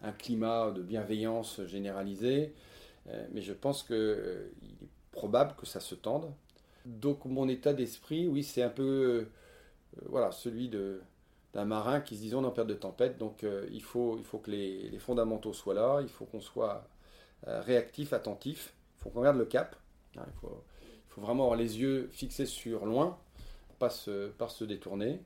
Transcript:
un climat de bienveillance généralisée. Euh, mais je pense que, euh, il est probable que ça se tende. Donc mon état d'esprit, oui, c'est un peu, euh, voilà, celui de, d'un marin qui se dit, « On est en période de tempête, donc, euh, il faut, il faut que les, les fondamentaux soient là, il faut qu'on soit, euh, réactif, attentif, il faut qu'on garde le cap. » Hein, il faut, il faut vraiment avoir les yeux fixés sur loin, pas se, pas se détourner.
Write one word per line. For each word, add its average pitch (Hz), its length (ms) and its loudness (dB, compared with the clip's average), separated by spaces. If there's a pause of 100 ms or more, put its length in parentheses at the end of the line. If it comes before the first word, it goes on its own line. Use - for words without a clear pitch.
un 107 100 -4
climat 113 580 2
de 95 120 -4
bienveillance 107 840 -2
généralisée. 101 920 0 (540)
Euh, - 240 -8
mais 104 100 -4
je 98 100 -6
pense 139 300 0
que, 120 120 -2
euh, 104 580 0 (100)
il 104 220 -16
est - 60 -16 (200)
probable 120 460 4
que - 100 -14
ça - 140 -8
se - 160 -8
tende. 147 360 -2 (540)
Donc 139 380 0
mon 135 240 2
état 131 240 4
d'esprit, 151 560 0
oui, 143 160 2
c'est 123 180 0
un 120 80 4
peu, 135 120 -2
euh, - 1200 0
voilà, 117 260 4
celui 120 360 -4
de, 98 320 -2 (520)
d'un 104 120 -2
marin 110 360 2
qui 117 160 -8
se 104 60 -8
dit, « 110 140 -4
On 135 60 2
est 135 40 2
en 120 40 2
période 110 220 0
de - 80 -4
tempête, 123 380 0
donc, 110 260 -6
euh, 101 260 -2
il 110 120 -10
faut, 120 340 0
il 113 80 -10
faut - 140 -8
que 107 120 -10
les, 98 380 -4
les 107 100 -8
fondamentaux 110 540 0
soient 98 220 -2
là, 127 260 4
il 127 80 -4
faut - 160 -12
qu'on 110 160 -10
soit, 107 480 -2 (580)
euh, 110 140 -4
réactif, 127 540 2
attentif, - 600 -4 (220)
il - 60 -18
faut 123 80 -8
qu'on 120 120 -2
garde 139 140 8
le 117 80 4
cap. » - 320 0 (400)
Hein, - 100 -10
il - 140 -14
faut, - 240 -10 (160)
il - 300 -20
faut - 100 -14
vraiment 120 240 2
avoir 117 140 6
les 110 220 0
yeux 135 300 2
fixés 135 360 -4
sur 110 400 -4
loin, 147 320 4 (600)
pas 120 120 4
se, 101 380 -4
pas 117 200 -4
se - 160 -6
détourner. 104 600 -2